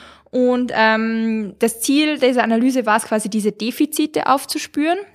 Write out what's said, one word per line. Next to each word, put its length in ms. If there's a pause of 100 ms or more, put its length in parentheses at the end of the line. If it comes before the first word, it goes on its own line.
(340)
Und, 400
ähm, 840
das 240
Ziel 360
dieser 240
Analyse 440
war 100
es 80
quasi, 240
diese 240
Defizite 760
aufzuspüren. 680 (180)